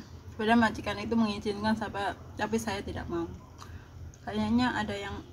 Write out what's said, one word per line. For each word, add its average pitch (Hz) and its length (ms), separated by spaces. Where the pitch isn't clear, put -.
Padahal 226 240
majikan 220 400
itu 220 160
mengizinkan, 214 640
sampai, 196 400
tapi 214 240
saya 202 240
tidak - 240
mau. 170 240
Kayaknya 214 480
ada 208 240
yang 196 160